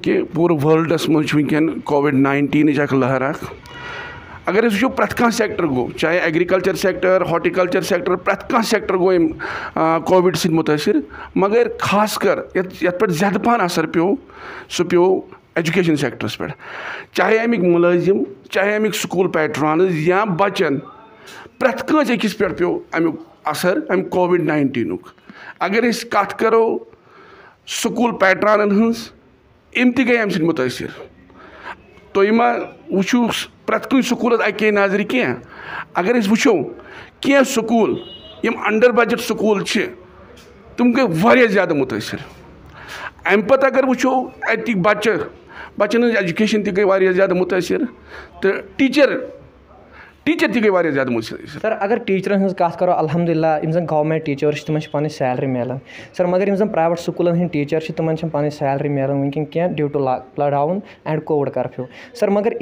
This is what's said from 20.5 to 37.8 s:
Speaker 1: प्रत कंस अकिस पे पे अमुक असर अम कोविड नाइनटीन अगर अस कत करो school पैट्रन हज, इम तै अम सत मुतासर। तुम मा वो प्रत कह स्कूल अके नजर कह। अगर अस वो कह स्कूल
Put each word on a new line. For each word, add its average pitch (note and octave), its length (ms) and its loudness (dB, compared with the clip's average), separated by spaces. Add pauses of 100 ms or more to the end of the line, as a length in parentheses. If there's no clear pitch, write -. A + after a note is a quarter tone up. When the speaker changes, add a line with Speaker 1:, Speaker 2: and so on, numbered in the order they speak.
Speaker 1:
प्रत B3+ 220 2
कंस D4 280 2
अकिस A3 240 0
पे G3+ 160 -2
पे D3+ 220 -2 (240)
अमुक E3 280 -2 (220)
असर F#3 460 -2
अम F#3+ 180 2
कोविड F3+ 340 2
नाइनटीन B2+ 540 0 (640)
अगर G3+ 240 0
अस A#3 180 0 (100)
कत G3+ 280 0
करो A3 240 4 (1120)
school - 420 0
पैट्रन G3+ 600 2
हज, A3+ 280 0 (640)
इम B3 200 2
तै A#3+ 240 2
अम G#3+ 140 0
सत F3 120 -2
मुतासर। B2+ 500 -2 (1200)
तुम G3+ 200 2
मा A#3+ 160 4 (400)
वो G#3 400 0 (360)
प्रत G#3+ 200 -2
कह C4 160 2
स्कूल A#3+ 340 0
अके G#3+ 360 0
नजर G3 320 2
कह। F#3 300 -2 (640)
अगर F#3+ 200 2
अस G#3+ 120 0
वो A3+ 260 4 (680)
कह C#4 220 4
स्कूल A3+ 460 2 (540)